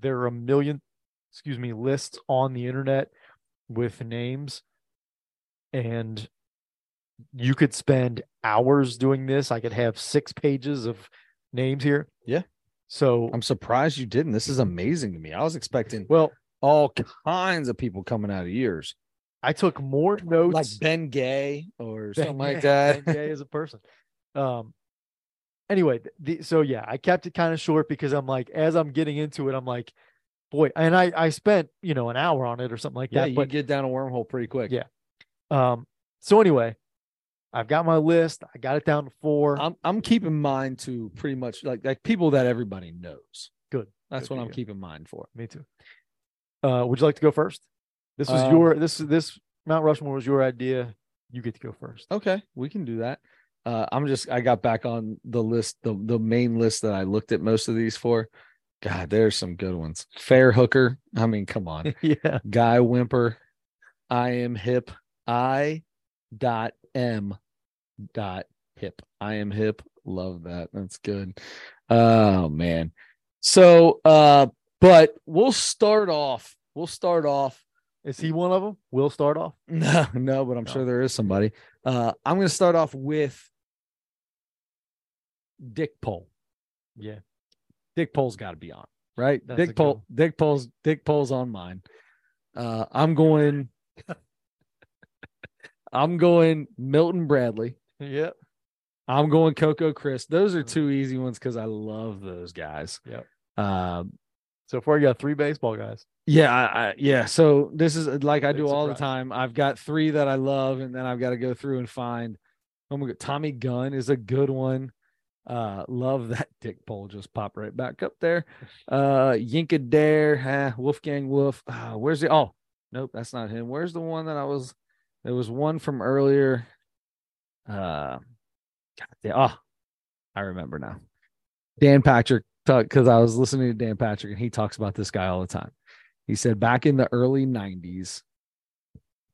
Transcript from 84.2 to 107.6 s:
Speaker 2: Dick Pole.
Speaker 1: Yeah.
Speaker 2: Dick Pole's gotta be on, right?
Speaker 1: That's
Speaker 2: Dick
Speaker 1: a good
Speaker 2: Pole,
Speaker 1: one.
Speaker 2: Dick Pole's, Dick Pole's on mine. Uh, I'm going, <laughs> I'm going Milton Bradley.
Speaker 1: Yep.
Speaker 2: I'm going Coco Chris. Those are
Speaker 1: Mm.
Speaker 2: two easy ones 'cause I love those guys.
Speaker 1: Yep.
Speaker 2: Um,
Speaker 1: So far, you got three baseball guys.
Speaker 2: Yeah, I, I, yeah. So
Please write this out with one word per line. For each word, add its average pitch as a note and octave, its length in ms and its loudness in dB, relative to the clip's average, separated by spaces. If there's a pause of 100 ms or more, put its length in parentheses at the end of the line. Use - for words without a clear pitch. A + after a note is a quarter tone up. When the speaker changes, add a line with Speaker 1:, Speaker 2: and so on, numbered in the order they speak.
Speaker 2:
Dick D3+ 280 -8
Pole. F#2 280 -8 (680)
Speaker 1:
Yeah. G#2+ 220 -14 (800)
Speaker 2:
Dick E3 180 -4
Pole's B2 220 -2
gotta F#2+ 200 -14
be D#2+ 160 -20
on, - 140 -20 (300)
right? C3 300 -2
Speaker 1:
That's B2 120 -10
Speaker 2:
Dick F3 120 2
Speaker 1:
a - 20 -16
good - 40 -10
Speaker 2:
Pole, D3 180 2
Speaker 1:
one. G#2+ 80 -12 (120)
Speaker 2:
Dick D#3 240 0
Pole's, C#3+ 300 0 (160)
Dick D#3 200 -2
Pole's C#3+ 280 0
on B2+ 180 -4
mine. F#2 320 -14 (760)
Uh, A2+ 360 -6
I'm D#3 220 0
going, D3 540 2 (380)
<laughs> - 20 -20 (1800)
I'm D#3 240 0
going E3 600 4
Milton D#3+ 500 0
Bradley. A#2+ 500 -2 (240)
Speaker 1:
Yep. C#3+ 360 -8 (720)
Speaker 2:
I'm C#3+ 220 2
going D#3+ 240 4
Coco D#3 380 0
Chris. C3+ 340 -8
Those F3+ 280 2
are D#3+ 80 -2
Speaker 1:
Mm. A#2 60 -8
Speaker 2:
two D3 220 -2
easy C3+ 280 -2
ones B2+ 200 -6
'cause B2 180 -6
I A2 80 -6
love G#2+ 560 -10
those F2+ 320 -14
guys. D#2 540 -12
Speaker 1:
Yep. A1+ 200 -14 (300)
Speaker 2:
Um, F2+ 600 -4 (480)
Speaker 1:
So B2+ 160 -8
far, D3+ 160 2
you C#3+ 80 4
got B2 120 2
three C#3+ 160 -4
baseball C#3+ 420 -4
guys. A2 280 -14 (220)
Speaker 2:
Yeah, D3 280 6
I, A#2 360 0
I, - 80 -8
yeah. C#3 260 2
So D3 500 4